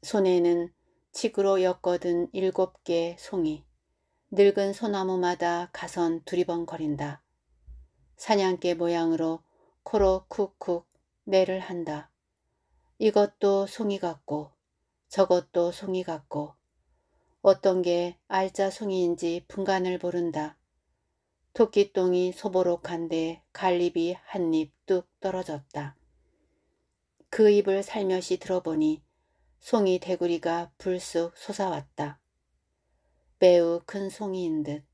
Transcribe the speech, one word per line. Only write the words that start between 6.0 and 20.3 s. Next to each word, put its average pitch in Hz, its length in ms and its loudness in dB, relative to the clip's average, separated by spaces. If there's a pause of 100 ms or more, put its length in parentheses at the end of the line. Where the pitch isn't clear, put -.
두리번거린다. 156 960 -4 (960)
사냥개 185 580 0
모양으로 165 680 0 (420)
코로 190 440 2
쿡쿡 - 580 -4 (380)
내를 190 360 2
한다. 160 500 -8 (880)
이것도 202 680 2
송이 202 320 -4
같고 151 540 -6 (560)
저것도 175 640 2
송이 185 300 -6
같고 151 520 -8 (920)
어떤 190 360 4
게 175 340 0 (100)
알짜 190 440 -2
송이인지 175 800 -2
분간을 185 500 -2
모른다. 170 580 -4 (960)